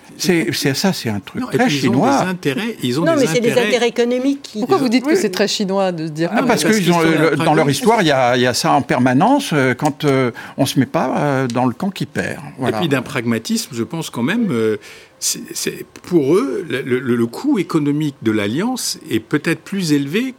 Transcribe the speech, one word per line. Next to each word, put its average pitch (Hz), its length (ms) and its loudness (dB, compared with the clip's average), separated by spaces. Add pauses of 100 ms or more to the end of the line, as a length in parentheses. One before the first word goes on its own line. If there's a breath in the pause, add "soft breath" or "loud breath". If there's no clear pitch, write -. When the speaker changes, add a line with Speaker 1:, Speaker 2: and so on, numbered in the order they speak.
(160)
Speaker 1:
C'est, 170 360 0
c'est, 135 220 0
ça, 190 180 0
c'est - 180 -6
un 104 100 -4
truc - 220 -8
Speaker 2:
Non, 254 100 -6
et 135 60 2
Speaker 1:
très 247 80 4
Speaker 2:
puis 151 100 0
ils 135 140 0
ont - 20 2
Speaker 1:
chinois. 220 320 2
Speaker 2:
des 185 60 -2
intérêts, 180 520 -4
ils 123 180 0
ont - 40 0
Speaker 3:
Non, 330 100 2
Speaker 2:
des 285 60 2
Speaker 3:
mais 247 80 4
c'est 247 100 0
des 233 140 2
Speaker 2:
intérêts. 214 160 2
Speaker 3:
intérêts 233 200 2
économiques 247 540 0
qui - 160 -12
Speaker 4:
Pourquoi 254 200 2
Speaker 2:
Ils - 20 0
ont - 20 2
Speaker 4:
vous 254 60 2
dites 240 160 2
que 294 60 0
Speaker 1:
Oui. 339 60 4
Speaker 4:
c'est 220 140 0
très 196 160 0
chinois 190 460 0
de 160 160 -6
se - 20 -6
dire 160 220 -2
Speaker 1:
Ah, 226 80 2
Speaker 2:
Non, 254 80 2
Speaker 1:
parce 233 160 2
Speaker 2:
mais - 60 4
parce 214 80 4
Speaker 1:
qu'ils 175 80 0
Speaker 2:
qu'ils 180 60 4
Speaker 1:
ont, 170 100 4
Speaker 2:
sont 160 40 4
Speaker 1:
euh, 160 240 4
le, 143 60 2
dans 160 80 -2
leur 156 100 4
Speaker 2:
pragmatiques. 147 280 2
Speaker 1:
histoire, 220 200 4
il 156 60 4
y - 20 4
a, 131 260 4
il 123 60 2
y 127 60 4
a 117 60 0
ça 156 180 0
en 143 100 4
permanence, 139 720 2
euh, 131 220 2
quand, 147 300 -2
euh, 131 280 2 (240 loud breath)
on 139 100 0
se - 140 0
met 135 60 2
pas, 208 320 -2
euh, 135 280 0
dans 123 200 0
le 120 60 0
camp 196 180 -4
qui - 160 -8
perd. - 340 -6 (180)
Voilà. 123 200 -2
Speaker 2:
Et - 20 -2
puis - 80 -2
d'un 135 140 0
pragmatisme, 120 720 -4
je 113 120 -4
pense 165 260 -8
quand 120 140 -4
même, 208 260 0
euh, 110 280 0 (420 loud breath)
c'est, - 220 -6 (120)
c'est, - 320 -8 (160)
pour 156 320 2
eux, 220 340 -2
le, 131 140 -4
le, 127 160 -2
le 120 280 0
coût 254 340 -2
économique 147 640 -2
de 110 100 2
l'alliance 131 640 -2 (100)
est 110 120 -2
peut-être 147 400 -2
plus 185 320 -2
élevé 160 460 -2